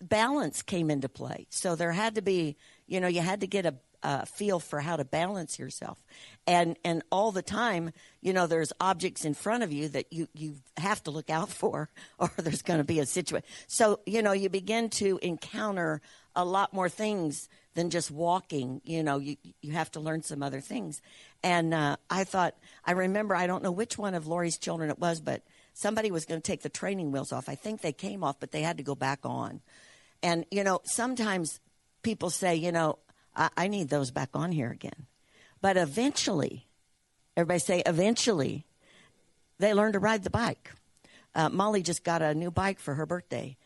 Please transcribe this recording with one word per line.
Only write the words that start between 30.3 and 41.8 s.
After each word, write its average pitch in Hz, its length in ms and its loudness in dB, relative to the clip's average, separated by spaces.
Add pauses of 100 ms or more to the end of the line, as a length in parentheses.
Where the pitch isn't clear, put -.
you 202 140 0
know, 190 220 4
sometimes 220 760 -2 (420)
people 208 300 -2
say, 175 240 2
you 170 160 0
know, 165 260 2 (380)
"I, 160 200 2
I 175 120 2
need 196 220 -2
those 143 200 2
back 139 240 -4
on 160 180 -2
here 127 200 0
again." - 340 -12 (560)
But 196 160 4
eventually, 180 880 0 (680)
everybody 170 240 4
say, 180 260 2
"Eventually," 175 800 2 (920)
they 208 160 4
learn 214 180 6
to 196 60 2
ride 214 240 2
the - 80 -2
bike. 214 400 -2 (640)
Uh, 156 140 4
Molly 196 340 2